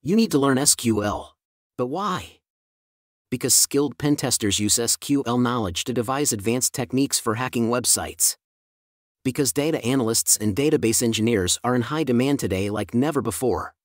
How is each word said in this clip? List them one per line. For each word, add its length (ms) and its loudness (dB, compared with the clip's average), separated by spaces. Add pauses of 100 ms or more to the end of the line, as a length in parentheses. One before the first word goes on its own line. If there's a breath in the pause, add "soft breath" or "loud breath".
You 120 2
need 160 2
to 80 4
learn 180 4
S 160 2
Q 300 0
L. 320 -6 (420)
But 80 -2
why? 540 -6 (880)
Because 240 0
skilled 440 2
pen 180 2
testers 420 0
use 180 2
S 200 0
Q 300 -2
L 120 0
knowledge 460 -2
to 80 -6
devise 400 -2
advanced 420 -2
techniques 460 -2
for 160 -2
hacking 320 -2
websites. 680 0 (840)
Because 300 -2
data 320 0
analysts 520 2
and 200 -2
database 480 2
engineers 580 2
are 140 0
in 60 0
high 200 -2
demand 380 2
today 280 -2
like 240 -4
never 300 0
before. 640 -4